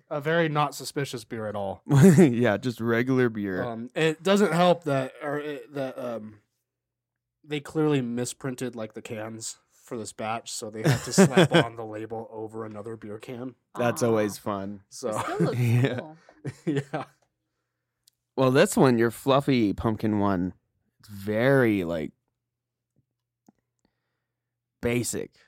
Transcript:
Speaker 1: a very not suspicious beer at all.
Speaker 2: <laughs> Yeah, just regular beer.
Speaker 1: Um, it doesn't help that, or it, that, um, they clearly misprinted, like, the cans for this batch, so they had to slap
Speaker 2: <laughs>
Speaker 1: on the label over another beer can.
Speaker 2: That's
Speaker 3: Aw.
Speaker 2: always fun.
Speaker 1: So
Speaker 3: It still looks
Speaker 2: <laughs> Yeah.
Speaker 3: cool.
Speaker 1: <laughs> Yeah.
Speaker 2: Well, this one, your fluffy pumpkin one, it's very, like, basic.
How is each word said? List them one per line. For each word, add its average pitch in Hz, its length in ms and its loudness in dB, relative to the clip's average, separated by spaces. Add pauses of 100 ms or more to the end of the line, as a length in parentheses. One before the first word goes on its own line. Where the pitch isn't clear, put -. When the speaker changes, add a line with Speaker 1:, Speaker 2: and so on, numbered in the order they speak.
Speaker 1:
a 151 120 -6
very 160 260 2
not 147 260 0
suspicious 135 520 -8
beer 110 200 -8
at 104 120 -6
all. 98 280 -6
Speaker 2:
<laughs> 143 320 8
Yeah, 120 380 6
just 120 240 -6
regular 123 480 2
beer. 107 380 -2
Speaker 1:
Um, 117 280 -10
it 160 300 0
doesn't 196 300 4
help 170 320 4
that, 135 260 -2 (100)
or 147 180 -4
it, 147 340 -12
that, 135 260 -6
um, 110 360 -10 (1080)
they 151 160 -6
clearly 151 420 0
misprinted, 123 760 -6
like, 110 160 -10
the 113 80 -14
cans 113 560 -12 (260)
for 127 140 -12
this 104 160 -10
batch, 113 380 -8
so - 180 -10
they 110 140 -10
had 123 200 2
to 127 80 -10
slap 151 400 4
Speaker 2:
<laughs> 127 140 6
Speaker 1:
on 113 100 -12
the 113 80 -10
label 110 480 -10
over 110 320 -10
another 107 320 -12
beer 107 220 -12
can. 123 380 -12 (200)
Speaker 2:
That's 120 280 0
Speaker 3:
Aw. 120 40 2
Speaker 2:
always 107 300 2
fun. 101 520 -8
Speaker 1:
So - 200 -8
Speaker 3:
It 107 140 -4
still 359 160 -6
looks 151 180 0
Speaker 2:
<laughs> - 20 -4
Yeah. 123 400 2
Speaker 3:
cool. - 180 -14 (240)
Speaker 1:
<laughs> - 240 -12
Yeah. 139 380 -4 (1300)
Speaker 2:
Well, 131 140 4
this 156 260 4
one, 131 220 6
your 117 120 4
fluffy 131 600 2
pumpkin 107 460 -2
one, 92 340 0 (460)
it's - 100 -20
very, 107 720 2
like, 82 280 -4 (2750)
basic. 120 500 -2 (160)